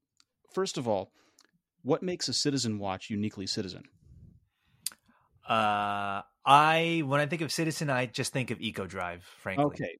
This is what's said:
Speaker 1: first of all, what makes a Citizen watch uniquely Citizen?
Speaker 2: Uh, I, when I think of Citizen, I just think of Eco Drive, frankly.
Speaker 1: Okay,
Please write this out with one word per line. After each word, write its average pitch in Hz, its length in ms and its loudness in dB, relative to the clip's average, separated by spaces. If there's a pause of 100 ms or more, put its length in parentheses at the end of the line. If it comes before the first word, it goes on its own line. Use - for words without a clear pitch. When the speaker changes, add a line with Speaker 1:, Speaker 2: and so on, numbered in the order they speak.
(540)
Speaker 1:
first 185 240 -2
of 131 100 -2
all, 101 260 0 (680)
what 143 220 0
makes 180 240 -4
a 131 60 -4
Citizen 120 460 0
watch 95 300 -6
uniquely 104 380 -4
Citizen? 92 360 -6 (1600)
Speaker 2:
Uh, 104 760 0 (240)
I, 160 600 6
when 139 140 2
I 147 60 2
think 156 160 -4
of 147 100 -4
Citizen, 160 380 -2
I 127 160 2
just 120 280 -4
think 127 180 -2
of 110 100 -4
Eco 104 240 -4
Drive, 90 380 -6
frankly. 101 420 -2
Speaker 1:
Okay, 131 340 -4